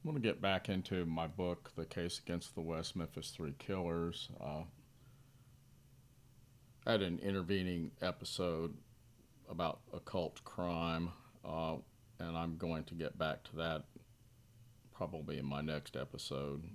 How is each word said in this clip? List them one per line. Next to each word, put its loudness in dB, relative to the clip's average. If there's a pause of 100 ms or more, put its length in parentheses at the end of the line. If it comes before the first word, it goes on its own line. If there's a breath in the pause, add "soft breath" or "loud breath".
I'm 0
gonna 2
get 4
back 6
into 2
my 2
book, 0
The 0
Case -2
Against -4
the -4
West -2
Memphis -4
Three -4
Killers. 0 (120)
Uh, -2 (2250 loud breath)
I 4
had 8
an 2
intervening 2 (100)
episode 0 (760)
about 0 (140)
occult -2
crime, 0 (340 loud breath)
uh, 0 (420)
and -2
I'm -2
going 0
to -8
get -2
back 0
to -10
that 0 (1080)
probably -4
in -2
my 0
next -2
episode -4 (100)